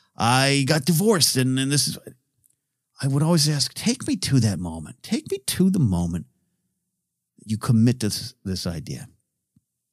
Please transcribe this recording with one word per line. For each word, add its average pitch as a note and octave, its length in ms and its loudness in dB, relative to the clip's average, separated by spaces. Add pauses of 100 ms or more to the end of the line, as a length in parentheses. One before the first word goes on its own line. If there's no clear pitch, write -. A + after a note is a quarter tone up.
(160)
"I C3+ 520 2
got D#3 180 2
divorced F3+ 520 2
and, C3 200 2
and C3+ 140 -2
this C#3+ 160 0
is," - 100 -8 (1040)
I C3+ 60 -2
would C#3 160 2
always D#3 260 2
ask, D3 240 -2
"Take - 340 -4
me D4 100 0
to C3 240 2
that G2+ 180 0
moment. E2 420 -10
Take - 300 -6
me G4 80 -4
to F#3+ 320 0
the F#3+ 80 0
moment F2 480 0 (1120)
that - 100 -20
you G#2+ 80 -2
commit A#2+ 440 2
to G#2 80 0
this, - 340 -10
this F#2+ 240 -6
idea," C#2+ 420 -10 (840)